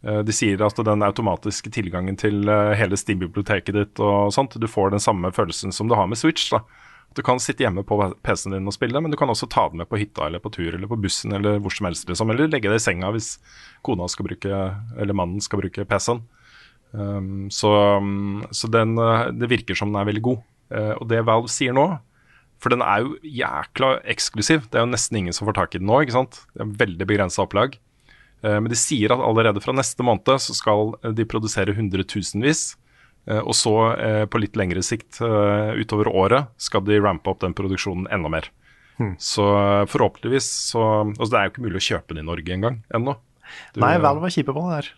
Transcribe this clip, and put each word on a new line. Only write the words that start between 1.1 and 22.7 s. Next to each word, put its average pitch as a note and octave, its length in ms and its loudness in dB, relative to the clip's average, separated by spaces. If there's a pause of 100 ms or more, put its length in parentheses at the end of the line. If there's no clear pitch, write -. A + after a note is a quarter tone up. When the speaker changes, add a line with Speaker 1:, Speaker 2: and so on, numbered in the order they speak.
Speaker 1:
tilgangen F#2 440 -4
til, G#2 300 0
eh, G#2 300 4
hele G2+ 200 2
Steam-biblioteket F#2+ 760 -2
ditt G#2 260 -2
og G2+ 320 2
sånt, C3+ 240 0
du A2+ 80 -2
får G2 300 0
den G2+ 60 0
samme F#2 320 0
følelsen F#2+ 400 -2
som G#2+ 160 -2
du A#2+ 80 6
har F#2 100 2
med A#2 100 -4
Switch - 320 2
da. A2 120 2 (500)
At - 60 -8
du C3 40 -6
kan B2+ 160 2
sitte - 280 -4
hjemme F#2+ 180 -2
på G#2+ 140 0 (260)
P A2 100 0
C-en F#2+ 220 -6
din F#2+ 100 -4
og G2+ 60 -4
spille, A#2+ 300 -2
men D#3+ 100 -4
du D3 80 -4
kan C#3 80 2
også A#2 240 -2
ta C3+ 160 2
den E2 140 -6
med - 80 -8
på A2 100 -2
hytta - 260 -4
eller E2+ 140 -6
på - 100 -10
tur E2+ 220 -6
eller F#2 160 -8
på A#2 100 -4
bussen G2+ 380 -2
eller G#2 240 2
hvor G2 100 -4
som - 140 -4
helst, F2 240 -4
liksom. A2 240 0
Eller D3 160 2
legge B2 240 0
det A2+ 80 4
i - 60 -2
senga F#2 260 -2
hvis A2 220 -6 (500)
kona F2+ 240 -2
skal F#2+ 220 -6
bruke, G2 320 -4 (340)
eller G#2 160 -4
mannen F#2+ 320 -2
skal G2+ 160 -4
bruke F#2+ 240 -6
P G2+ 160 -2
C-en. A#2+ 220 -2 (760)
Ehm, G2 560 -6
så, - 160 0 (300)
ehm, G2+ 520 -4
så - 220 -6
den, A2+ 260 2
eh, A#2 320 2
det A#2+ 220 -4
virker A#2 240 -2
som G#2 160 -2
den G2+ 80 0
er G2+ 80 0
veldig G#2+ 160 -2
god. B2 160 0 (320)
Eh, G#2+ 240 -2
og A#2+ 120 -10
det A#2 200 2
Valve A#2 200 2
sier B2+ 280 0
nå, C#3 80 6 (800)
for B2 100 4